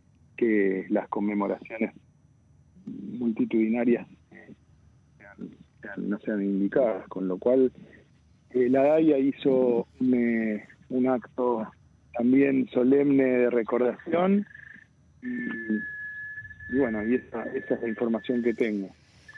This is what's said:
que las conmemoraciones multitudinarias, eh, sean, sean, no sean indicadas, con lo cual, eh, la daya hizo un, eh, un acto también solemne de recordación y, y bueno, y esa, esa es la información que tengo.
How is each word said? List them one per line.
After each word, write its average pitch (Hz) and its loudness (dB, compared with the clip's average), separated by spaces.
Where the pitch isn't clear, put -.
que 98 2
las 104 0
conmemoraciones 104 -4
multitudinarias, 117 -2
eh, - -20
sean, 101 -18
sean, 98 -8
no 104 -2
sean 107 -4
indicadas, 98 0
con 95 -6
lo 92 -4
cual, 127 2
eh, 127 2
la 135 4
daya 156 4
hizo 131 2
un, 127 2
eh, 113 0
un 127 0
acto 123 -2
también 131 4
solemne 135 4
de 123 4
recordación 123 0
y, - -8
y - 0
bueno, 110 -2
y 113 0
esa, 117 -6
esa - -4
es 110 -4
la 117 -4
información 117 -2
que 117 0
tengo. 107 -4